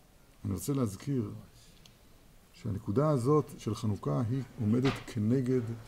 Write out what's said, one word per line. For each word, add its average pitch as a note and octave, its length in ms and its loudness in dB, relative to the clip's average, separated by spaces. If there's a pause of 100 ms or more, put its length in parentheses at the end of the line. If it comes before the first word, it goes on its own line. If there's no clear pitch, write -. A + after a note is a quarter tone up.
(440)
אני G2+ 80 -2
רוצה F#2+ 200 -2
להזכיר B2 580 -2 (1200)
שהנקודה A2+ 580 0
הזאת C#3 480 4
של G#2+ 160 -4
חנוכה A2+ 560 0
היא C3 120 -2 (180)
עומדת B2 320 4 (140)
כנגד B2+ 540 2 (280)